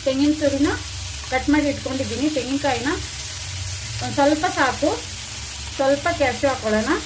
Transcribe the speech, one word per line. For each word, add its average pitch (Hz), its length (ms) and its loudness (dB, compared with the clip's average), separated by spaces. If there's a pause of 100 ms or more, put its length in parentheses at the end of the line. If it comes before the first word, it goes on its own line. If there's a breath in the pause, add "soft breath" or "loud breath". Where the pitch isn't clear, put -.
ತೆಂಗಿನ 277 360 4
ತುರಿನ 285 280 4 (600)
ಕಟ್ 262 220 0
ಮಾಡಿ 294 200 4
ಇಟ್ಕೊಂಡಿದ್ದೀನಿ, 262 540 -2 (100)
ತೆಂಗಿನಕಾಯಿನ 262 540 0 (1120)
ಒಂದು - 160 -2
ಸ್ವಲ್ಪ 302 260 4 (140)
ಸಾಕು, 262 320 2 (840)
ಸ್ವಲ್ಪ 277 300 2 (140)
ಕ್ಯಾಶ್ಯೂ 269 320 2
ಹಾಕೊಳ್ಳೋಣ. 220 400 0 (140)